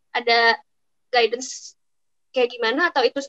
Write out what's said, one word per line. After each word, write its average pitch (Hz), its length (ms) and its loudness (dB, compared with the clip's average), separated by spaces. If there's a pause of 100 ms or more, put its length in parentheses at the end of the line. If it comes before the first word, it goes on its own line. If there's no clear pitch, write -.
(120)
ada 233 480 2 (480)
guidance 240 720 -2 (560)
kayak 240 160 0
gimana, 247 400 -2
atau 254 160 0
itu 277 220 -4